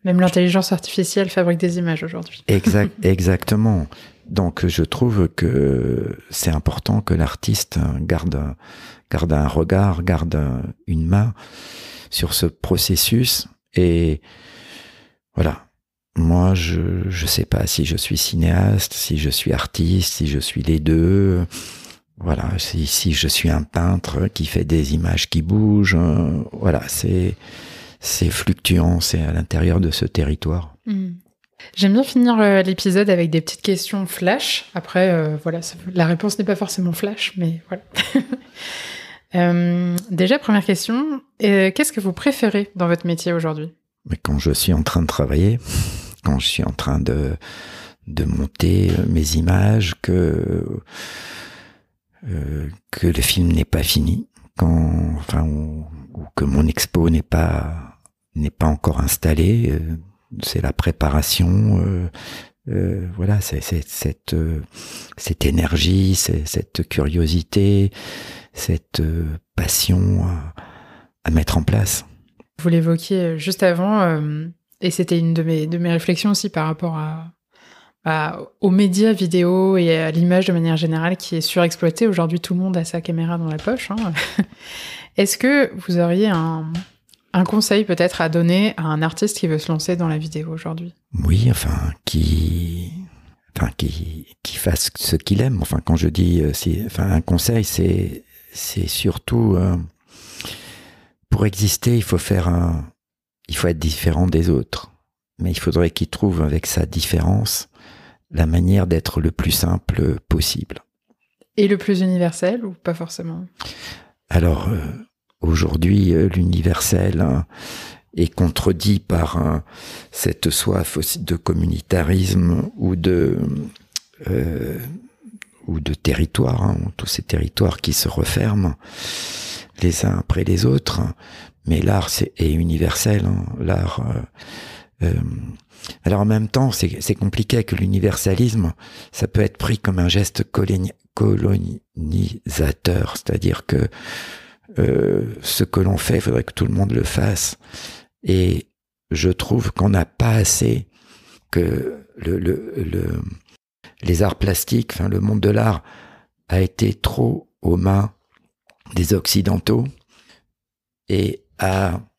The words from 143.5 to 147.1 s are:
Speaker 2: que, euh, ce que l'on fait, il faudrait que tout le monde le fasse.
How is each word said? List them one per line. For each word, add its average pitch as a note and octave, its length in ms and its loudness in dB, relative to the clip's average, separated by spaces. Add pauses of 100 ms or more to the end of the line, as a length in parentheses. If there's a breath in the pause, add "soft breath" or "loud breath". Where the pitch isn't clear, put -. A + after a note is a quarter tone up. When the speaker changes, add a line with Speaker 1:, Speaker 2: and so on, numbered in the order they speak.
Speaker 2:
que, - 220 2 (920 loud breath)
euh, G1+ 640 2
ce - 220 -2
que - 160 0
l'on F#2 160 2
fait, - 200 0
il - 40 2
faudrait A#1+ 240 0
que - 80 -10
tout - 140 -2
le - 80 -2
monde G2 180 0
le - 100 2
fasse. - 540 -2 (640 loud breath)